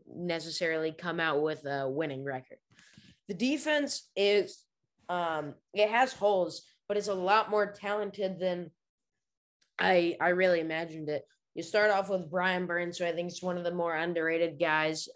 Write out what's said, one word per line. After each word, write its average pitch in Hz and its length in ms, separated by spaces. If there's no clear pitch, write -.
necessarily 160 880
come 165 300
out 151 200
with 151 240
a 139 240
winning 139 360
record. 131 320
The 208 40
defense 285 840
is, 202 480
um, 160 480
it 208 160
has 254 220
holes, 190 580
but 208 80
it's 202 100
a 202 60
lot 196 360
more 202 220
talented 202 680
than 180 320
I, 180 400
I 170 100
really 180 300
imagined 160 480
it. 147 180
You 170 80
start 214 280
off 190 180
with 180 200
Brian 180 360
Burns, 175 320
who 175 80
I 170 80
think 175 180
is - 100
one 180 160
of 175 60
the 170 80
more 170 240
underrated 165 640
guys, 156 560